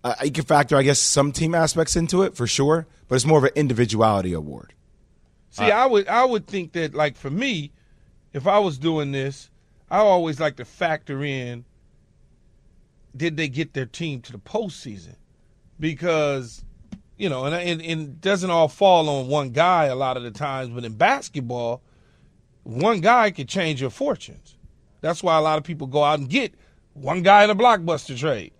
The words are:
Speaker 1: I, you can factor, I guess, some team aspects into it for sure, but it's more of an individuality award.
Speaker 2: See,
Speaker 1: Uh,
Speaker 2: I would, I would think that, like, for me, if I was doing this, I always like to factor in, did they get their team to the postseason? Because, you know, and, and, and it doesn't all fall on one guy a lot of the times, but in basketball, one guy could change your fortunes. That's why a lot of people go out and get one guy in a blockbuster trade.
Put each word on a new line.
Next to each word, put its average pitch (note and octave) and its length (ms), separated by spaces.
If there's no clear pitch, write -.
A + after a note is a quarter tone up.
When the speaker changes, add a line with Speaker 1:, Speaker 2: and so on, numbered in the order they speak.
Speaker 1:
I, B2 220
you D3 60
can D3 140
factor, D3 320
I C3+ 60
guess, C#3 160
some C#3+ 320
team D#3+ 240
aspects E3 400
into F3 280
it - 120
for A#2+ 120
sure, D3+ 400
but B2+ 80
it's B2 100
more D#3 140
of C3 60
an C3+ 100
individuality A2 800
award. D2+ 400
Speaker 2:
See, G#3 220
Speaker 1:
Uh, G#3 60
Speaker 2:
I B3+ 100
would, G3+ 200
I A#3 160
would A#3+ 240
think F3+ 260
that, D#3 200
like, D3 240
for C#3+ 120
me, F#3 420
if C#3 160
I G3+ 120
was F3 180
doing D3+ 340
this, C#3 380
I F3+ 100
always F3 400
like D3+ 180
to B2 80
factor D3 580
in, B2 420
did D#3 220
they D#3 100
get D3 260
their C3 120
team C#3+ 360
to - 100
the A2 80
postseason? C3+ 760
Because, D3+ 840
you G3+ 120
know, C3 160
and, D#3+ 100
and, F3 260
and E3 200
it D3+ 200
doesn't F#3 280
all E3 180
fall F3 420
on C3+ 180
one C#3 240
guy E3 340
a C3 100
lot C3 220
of B2 60
the A#2 80
times, C3 380
but A#2+ 140
in A2+ 100
basketball, B2 880
one E3 380
guy A3 300
could C#3+ 160
change D#3 340
your C3 80
fortunes. - 680
That's D#3+ 200
why E3 160
a D#3 40
lot D#3 160
of D3 60
people D#3 240
go D3 160
out D3 160
and C3 100
get A#3 240
one D3 280
guy G3+ 220
in G#3 60
a G#3 60
blockbuster E3+ 640
trade. B2 420